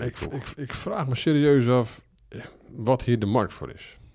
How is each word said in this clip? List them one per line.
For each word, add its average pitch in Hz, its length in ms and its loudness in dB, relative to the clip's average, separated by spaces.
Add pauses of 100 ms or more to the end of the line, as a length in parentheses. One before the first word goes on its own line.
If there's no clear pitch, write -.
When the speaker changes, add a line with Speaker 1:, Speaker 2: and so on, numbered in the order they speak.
(200)
Speaker 1:
Maar - 140 -8
ik, 139 100 -8
Speaker 2:
toch? - 120 -14
Speaker 1:
ik, 147 120 -12
ik - 60 -12
vraag 185 340 -6
me 127 80 -2
serieus 143 520 4
af, 123 340 2 (260)
eh, - 120 -14 (360)
wat 123 280 0
hier 120 160 2
de 104 60 0
markt 104 280 0
voor - 200 -12
is. - 240 -20 (180)